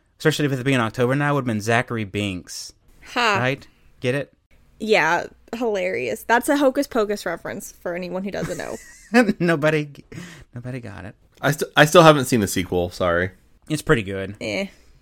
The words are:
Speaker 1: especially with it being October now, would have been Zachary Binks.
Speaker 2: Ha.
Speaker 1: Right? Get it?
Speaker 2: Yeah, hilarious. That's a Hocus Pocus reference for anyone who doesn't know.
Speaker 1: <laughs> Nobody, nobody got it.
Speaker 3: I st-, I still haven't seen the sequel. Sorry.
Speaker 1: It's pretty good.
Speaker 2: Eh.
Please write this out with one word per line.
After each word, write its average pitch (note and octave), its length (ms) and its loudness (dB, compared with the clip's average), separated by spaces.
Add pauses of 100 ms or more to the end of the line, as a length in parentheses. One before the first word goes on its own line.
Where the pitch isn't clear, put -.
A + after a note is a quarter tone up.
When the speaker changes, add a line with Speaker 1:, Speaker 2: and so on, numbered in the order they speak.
(180)
Speaker 1:
especially D#3 300 0
with C3 120 -2
it A#2+ 40 -6
being C3 160 2
October B2 360 0
now, D3 200 0
would C#3 60 0
have B2 40 -4
been A2 160 -2
Zachary A#2 440 -2
Binks. G2 680 -6 (400)
Speaker 2:
Ha. A3 260 2
Speaker 1:
Right? C3 280 -2 (320)
Get B2 160 -2
it? - 180 -8 (460)
Speaker 2:
Yeah, F3 480 2 (260)
hilarious. F#3 720 -4
That's A#3+ 240 2
a C#4+ 80 4
Hocus C4 320 2
Pocus G#3 380 -2
reference E3+ 480 -8
for F3+ 220 -10
anyone F3+ 280 -8
who G3+ 80 -8
doesn't E3 260 -6
know. A#1+ 200 -8 (340)
Speaker 1:
<laughs> A#3 280 6
Nobody, D#3 500 0 (640)
nobody B2 260 -12
got G2 240 -14
it. G#2 120 -16 (260)
Speaker 3:
I C3 100 2
st-, - 240 -4
I D3 100 8
still E3 180 8
haven't D3+ 220 8
seen A#2+ 160 2
the G2 60 2
sequel. F2+ 440 -2
Sorry. F2+ 400 0 (360)
Speaker 1:
It's D3+ 140 -4
pretty B2+ 220 0
good. F#2+ 360 -8
Speaker 2:
Eh. A#2+ 280 -6 (340)